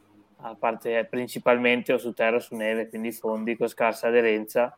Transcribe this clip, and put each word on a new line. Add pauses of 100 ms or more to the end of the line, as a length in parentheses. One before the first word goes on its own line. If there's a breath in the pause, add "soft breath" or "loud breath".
(420)
a
parte,
eh,
principalmente
o
su
terra
o
su
neve,
quindi
fondi
con
scarsa
aderenza.